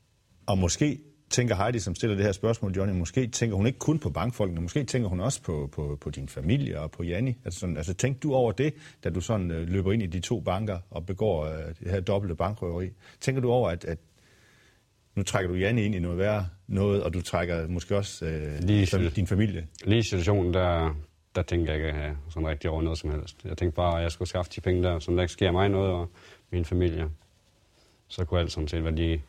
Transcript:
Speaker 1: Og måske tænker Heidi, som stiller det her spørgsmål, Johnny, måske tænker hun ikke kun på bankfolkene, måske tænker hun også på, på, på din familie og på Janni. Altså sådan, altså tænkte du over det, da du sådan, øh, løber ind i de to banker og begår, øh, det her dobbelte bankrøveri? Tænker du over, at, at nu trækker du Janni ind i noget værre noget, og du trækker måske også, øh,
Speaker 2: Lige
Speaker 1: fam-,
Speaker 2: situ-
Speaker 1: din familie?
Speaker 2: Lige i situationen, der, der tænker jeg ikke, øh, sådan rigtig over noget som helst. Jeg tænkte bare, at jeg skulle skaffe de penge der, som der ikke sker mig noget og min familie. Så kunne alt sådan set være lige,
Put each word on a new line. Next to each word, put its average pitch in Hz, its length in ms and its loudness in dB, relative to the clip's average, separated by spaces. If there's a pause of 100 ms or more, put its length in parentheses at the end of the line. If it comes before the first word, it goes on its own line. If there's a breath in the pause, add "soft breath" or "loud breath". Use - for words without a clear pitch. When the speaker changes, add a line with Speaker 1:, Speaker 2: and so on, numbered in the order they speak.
(460)
Speaker 1:
Og 101 120 2
måske 92 420 2 (300)
tænker 117 260 4
Heidi, 113 220 0
som 90 160 -4
stiller 107 220 0
det 98 80 2
her 104 80 4
spørgsmål, 110 440 -2
Johnny, 95 180 0
måske 92 320 0
tænker 110 300 0
hun 101 100 4
ikke 143 120 0
kun 160 200 2
på - 120 -2
bankfolkene, 92 500 -2
måske 87 240 -2
tænker 117 240 0
hun 87 120 -2
også - 220 -2
på, 73 300 -4
på, 73 280 -6
på 78 100 -8
din 69 180 -8
familie 92 520 0
og 78 100 -6
på - 120 -10
Janni. 104 420 -2
Altså 90 160 -8
sådan, 90 160 -2
altså 82 180 -4
tænkte 139 260 0
du 147 140 0
over 120 180 4
det, 151 220 0 (300 loud breath)
da 90 60 -2
du 87 100 -2
sådan, 92 300 0
øh, 82 180 -4
løber 95 240 2
ind 113 100 2
i 98 40 -2
de 87 140 -4
to 107 200 -2
banker 98 380 -2 (120)
og 80 160 -8
begår, 92 380 0
øh, 78 140 -6 (220)
det 87 100 -6
her 98 100 0
dobbelte 98 340 0
bankrøveri? 92 560 -2 (300 loud breath)
Tænker 131 220 0
du 120 80 4
over, 120 200 4
at, 85 140 -4
at 82 140 -4 (1160 soft breath)
nu 104 80 0
trækker 95 280 0
du 90 60 -2
Janni 107 260 2
ind 104 120 0
i 92 40 -2
noget 87 200 -2
værre 101 300 0 (180)
noget, 101 360 2
og 82 120 -2
du 87 80 -2
trækker 85 460 -2
måske 90 280 -2
også, 101 300 -4
øh, 76 320 -4
Speaker 2:
Lige 98 280 6
Speaker 1:
fam-, 92 140 2
Speaker 2:
situ- 85 160 2
Speaker 1:
din 92 100 2
familie? 92 400 2 (180)
Speaker 2:
Lige 104 140 6
i 113 40 4
situationen, 92 520 2
der, 85 400 2 (400)
der 90 80 2
tænker 82 320 0
jeg 78 140 0
ikke, 76 200 -4
øh, 76 40 -6 (160)
sådan 80 200 -4
rigtig 80 220 -2
over 78 120 0
noget 80 160 0
som 76 120 -4
helst. 76 340 -6
Jeg 85 140 -6
tænkte 87 180 0
bare, 87 200 2
at 85 60 0
jeg 85 100 0
skulle 90 160 -6
skaffe 90 280 -4
de - 40 -8
penge 90 220 2
der, 87 160 2
som 90 180 -2
der 90 60 4
ikke 90 100 0
sker 92 180 2
mig 92 180 4
noget 98 220 2
og 87 200 -2 (400 loud breath)
min 90 140 0
familie. 82 460 0 (1000 soft breath)
Så - 160 -4
kunne 87 160 2
alt 85 120 0
sådan 78 160 -4
set 82 160 -2
være 80 100 0
lige, 80 340 0